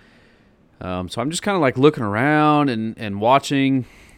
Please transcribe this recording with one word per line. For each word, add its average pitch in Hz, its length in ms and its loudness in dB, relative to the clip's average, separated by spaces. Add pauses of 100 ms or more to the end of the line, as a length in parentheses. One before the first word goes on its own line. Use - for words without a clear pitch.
(800)
um, 92 280 -6
so 117 120 -6
I'm 135 100 -4
just - 100 -6
kinda, 202 180 -2
like, 135 180 0
looking 139 260 2
around 147 680 2
and, 110 280 -4
and 101 240 -8
watching. 135 640 2 (320)